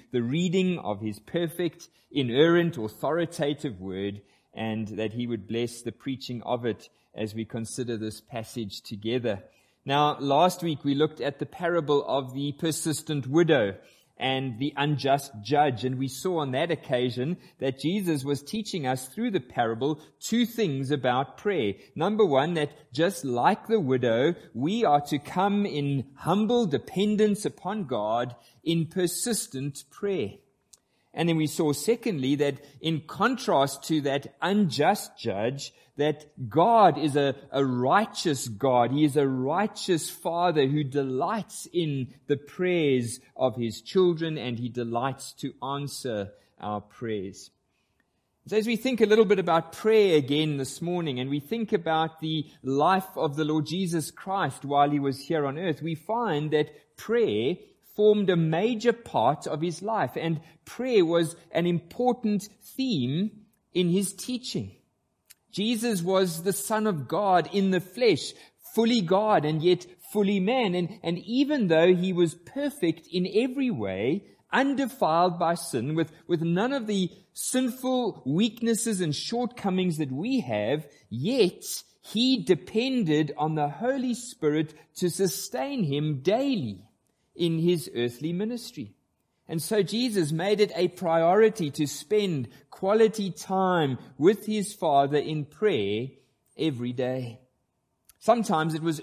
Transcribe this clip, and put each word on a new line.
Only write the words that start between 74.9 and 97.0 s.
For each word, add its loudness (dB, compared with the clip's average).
by 2
sin, -4
with, -2
with -2
none 0
of -4
the 0
sinful -2
weaknesses 0
and -2
shortcomings -2
that -4
we -2
have, -2
yet 0
he 0
depended 0
on 0
the 0
Holy -2
Spirit -2
to 0
sustain -2
him -2
daily 0
in 0
his 2
earthly -2
ministry. -6
And -4
so 2
Jesus 0
made 2
it 4
a 0
priority 4
to -2
spend -2
quality 2
time 0
with 4
his -4
Father 2
in -4
prayer -2
every -2
day. -6